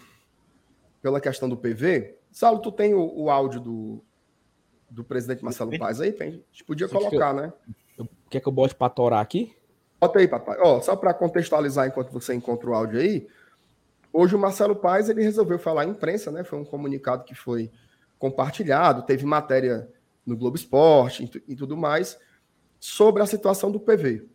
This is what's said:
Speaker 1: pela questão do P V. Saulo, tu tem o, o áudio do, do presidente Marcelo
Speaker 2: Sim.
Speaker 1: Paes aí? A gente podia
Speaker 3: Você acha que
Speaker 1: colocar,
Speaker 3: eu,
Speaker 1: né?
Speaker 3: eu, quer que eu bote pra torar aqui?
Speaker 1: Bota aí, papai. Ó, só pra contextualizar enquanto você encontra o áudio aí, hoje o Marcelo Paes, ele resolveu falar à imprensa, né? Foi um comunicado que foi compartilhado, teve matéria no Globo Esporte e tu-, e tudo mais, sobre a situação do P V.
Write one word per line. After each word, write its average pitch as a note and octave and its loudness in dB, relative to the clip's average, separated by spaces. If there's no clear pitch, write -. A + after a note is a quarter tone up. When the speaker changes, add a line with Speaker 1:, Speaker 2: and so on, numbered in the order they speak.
Speaker 1:
pela C3+ -2
questão C3 -4
do B2 -4
P A#2 -4
V. C3 -2
Saulo, A3+ 2
tu G#3+ -8
tem G#3 2
o, E3 -2
o D3+ 0
áudio C3 0
do, A2 -12
do A#2 -16
presidente B2 -6
Marcelo A#2+ -8
Speaker 2:
Sim. E3 -6
Speaker 1:
Paes A2+ -6
aí? G#3 -2
A D#3+ -8
gente - -16
podia D#3+ -6
Speaker 3:
Você F#3+ -4
acha G#3 0
que G#3 -2
Speaker 1:
colocar, D3 2
Speaker 3:
eu, C#3 -4
Speaker 1:
né? E3 -10
Speaker 3:
eu, A#2 -12
quer C3+ -4
que - -4
eu C3+ 0
bote C3 2
pra B2+ 0
torar A#2 2
aqui? F#3+ -6
Speaker 1:
Bota E3+ 4
aí, F#3 8
papai. A2 -4
Ó, D#3 6
só F#3+ 0
pra F#3 2
contextualizar D3+ 0
enquanto C3 -6
você B2+ -6
encontra A#2+ -4
o A#2+ 0
áudio A2 -2
aí, F3+ 0
hoje F3+ 4
o G3+ 2
Marcelo G3+ 2
Paes, G3 2
ele A3 0
resolveu G#3 0
falar D#3+ -2
à - 0
imprensa, F#3+ -4
né? E3 -10
Foi D3 -10
um D3 -10
comunicado C#3 -6
que - -20
foi A#2 -6
compartilhado, C3+ 2
teve C3+ 0
matéria C3 0
no A#2+ -4
Globo A#2+ -2
Esporte C#3 4
e A#2+ -8
tu-, - -16
e C#3 -12
tudo C#3+ -10
mais, E3 -2
sobre G#3 4
a G#3 4
situação G3 0
do G#3 -4
P G#3+ 4
V. B2+ -2